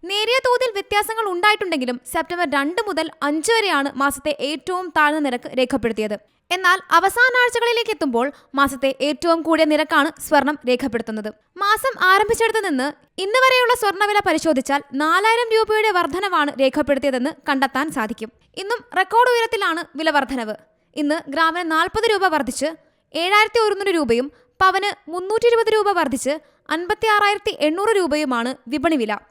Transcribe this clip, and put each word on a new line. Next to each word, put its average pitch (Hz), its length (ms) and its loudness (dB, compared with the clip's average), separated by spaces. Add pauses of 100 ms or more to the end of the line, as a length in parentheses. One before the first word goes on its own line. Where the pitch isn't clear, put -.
(120)
നേരിയ 440 340 0
തോതിൽ 494 320 2
വ്യത്യാസങ്ങൾ 427 560 -4
ഉണ്ടായിട്ടുണ്ടെങ്കിലും 349 640 -2 (160)
സെപ്റ്റംബർ 349 420 -2
രണ്ട് 294 320 -2
മുതൽ 320 200 -4 (200)
അഞ്ച് 302 280 -2
വരെയാണ് 330 340 0 (120)
മാസത്തെ 277 300 -2 (160)
ഏറ്റവും 359 480 -6
താഴ്ന്ന 302 300 2
നിരക്ക് 247 240 -4 (100)
രേഖപ്പെടുത്തിയത്. 220 560 -2 (400)
എന്നാൽ 370 220 2 (200)
അവസാന 480 440 2
ആഴ്ചകളിലേക്ക് 466 520 0
എത്തുമ്പോൾ 254 340 -2 (300)
മാസത്തെ 269 320 0 (180)
ഏറ്റവും 330 380 0
കൂടിയ 320 260 4
നിരക്കാണ് 302 380 2 (160)
സ്വർണം 294 300 2 (140)
രേഖപ്പെടുത്തുന്നത്. 220 600 -4 (340)
മാസം 440 300 0 (160)
ആരംഭിച്ചിടത്ത് 440 580 2
നിന്ന് 269 200 0 (360)
ഇന്ന് 427 200 2
വരെയുള്ള 508 380 4
സ്വർണ്ണവില 415 460 0
പരിശോധിച്ചാൽ 285 540 0 (200)
നാലായിരം 427 540 2
രൂപയുടെ 427 420 2
വർധനവാണ് 339 640 -2
രേഖപ്പെടുത്തിയതെന്ന് 269 720 0 (160)
കണ്ടെത്താൻ 269 380 0 (100)
സാധിക്കും. 220 340 -6 (320)
ഇന്നും 427 160 -4 (200)
റെക്കോർഡ് 466 340 2
ഉയരത്തിലാണ് 403 500 -2 (160)
വില 320 180 0
വർധനവ്. 233 380 -4 (460)
ഇന്ന് 294 180 0 (140)
ഗ്രാമിന് 330 400 0
നാൽപത് 381 400 2
രൂപ 381 220 2
വർദ്ധിച്ച് 277 360 -2 (520)
ഏഴായിരത്തി 415 420 2
ഒരുന്നൂറ് 392 340 0
രൂപയും 240 280 0 (360)
പവന് 381 280 2 (220)
മുന്നൂറ്റി 403 380 0
ഇരുപത് 453 240 2
രൂപ 415 240 2
വർദ്ധിച്ച് 277 360 -2 (400)
അൻപത്തിയാറായിരത്തി 415 760 0 (140)
എണ്ണൂറ് 381 320 0
രൂപയുമാണ് 262 520 -2 (220)
വിപണി 302 300 0
വില. 214 100 -4 (160)